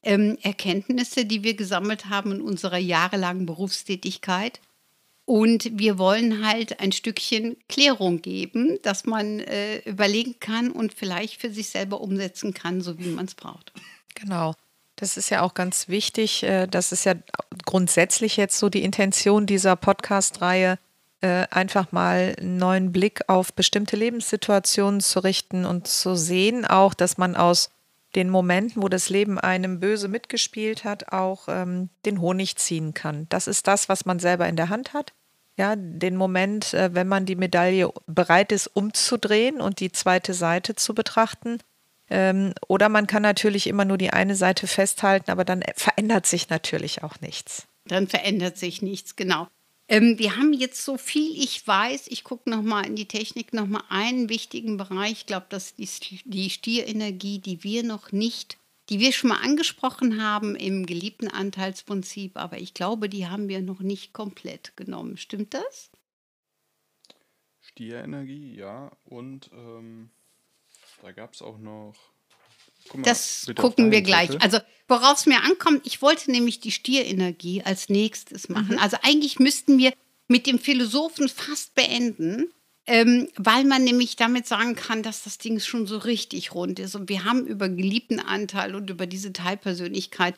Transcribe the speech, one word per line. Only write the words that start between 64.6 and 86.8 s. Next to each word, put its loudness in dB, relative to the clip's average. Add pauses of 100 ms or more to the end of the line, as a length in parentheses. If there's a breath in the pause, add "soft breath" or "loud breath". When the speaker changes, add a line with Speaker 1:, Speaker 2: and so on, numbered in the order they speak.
Speaker 1:
genommen. -12
Stimmt -10
das? -10 (1700)
Speaker 3:
Stierenergie, -14
ja. -16 (140)
Und, -18
ähm, -20 (920)
da -20
gab's -20
auch -16
noch, -18 (920)
guck -12
mal, -6
Speaker 1:
Das 0
Speaker 3:
bitte -4
auf 6
Speaker 1:
gucken 6
wir 6
Speaker 3:
deinen -2
Speaker 1:
gleich. 4
Speaker 3:
Zettel. 0
Speaker 1:
Also, 4 (280 soft breath)
worauf's 4
mir 6
ankommt, 2
ich -8
wollte 4
nämlich 0
die -8
Stierenergie -2
als -4
nächstes -2
machen. -2
Speaker 2:
Mhm. -2
Speaker 1:
Also 2
eigentlich 2
müssten 6
wir 6 (340)
mit 4
dem 2
Philosophen 0
fast -10
beenden, 0 (340)
ähm, 4
weil 4
man 4
nämlich 2
damit 0
sagen 0
kann, -6
dass -10
das -14
Ding -4
schon -4
so -6
richtig -6
rund -6
ist. -10